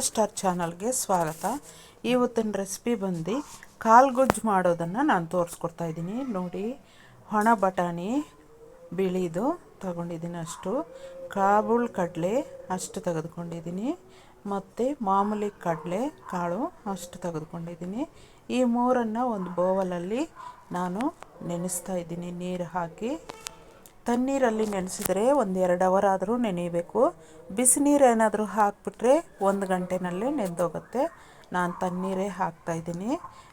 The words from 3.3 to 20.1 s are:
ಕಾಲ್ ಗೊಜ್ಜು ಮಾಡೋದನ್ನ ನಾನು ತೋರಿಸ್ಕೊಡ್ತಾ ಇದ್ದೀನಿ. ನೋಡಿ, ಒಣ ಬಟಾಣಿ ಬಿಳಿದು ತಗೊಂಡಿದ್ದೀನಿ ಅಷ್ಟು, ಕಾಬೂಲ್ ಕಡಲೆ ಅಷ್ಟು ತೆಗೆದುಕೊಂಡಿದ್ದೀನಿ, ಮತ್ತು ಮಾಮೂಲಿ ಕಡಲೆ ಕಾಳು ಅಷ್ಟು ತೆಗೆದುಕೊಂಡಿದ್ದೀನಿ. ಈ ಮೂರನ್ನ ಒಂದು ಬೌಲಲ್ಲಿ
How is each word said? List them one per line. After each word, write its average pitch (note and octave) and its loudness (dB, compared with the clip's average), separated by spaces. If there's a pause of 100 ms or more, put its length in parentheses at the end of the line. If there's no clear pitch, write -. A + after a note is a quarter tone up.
ಕಾಲ್ A#3+ 10
ಗೊಜ್ಜು C4 4
ಮಾಡೋದನ್ನ F3+ 2 (140)
ನಾನು F3+ 2
ತೋರಿಸ್ಕೊಡ್ತಾ E3+ -2
ಇದ್ದೀನಿ. E3+ -6 (180)
ನೋಡಿ, F3+ -4 (720)
ಒಣ G#3+ 2 (160)
ಬಟಾಣಿ F3+ 0 (880)
ಬಿಳಿದು F3+ 0 (400)
ತಗೊಂಡಿದ್ದೀನಿ F3 -6
ಅಷ್ಟು, F#3 -8 (640)
ಕಾಬೂಲ್ G#3+ 4 (120)
ಕಡಲೆ E3+ 0 (420)
ಅಷ್ಟು - -8
ತೆಗೆದುಕೊಂಡಿದ್ದೀನಿ, E3+ -4 (640)
ಮತ್ತು G3+ -2 (200)
ಮಾಮೂಲಿ G#3 2 (160)
ಕಡಲೆ E3+ -2 (320)
ಕಾಳು F3 -2 (340)
ಅಷ್ಟು - -12
ತೆಗೆದುಕೊಂಡಿದ್ದೀನಿ. F3 -8 (540)
ಈ - 4 (160)
ಮೂರನ್ನ A#3+ 2 (140)
ಒಂದು F3+ -6 (100)
ಬೌಲಲ್ಲಿ F#3 0 (560)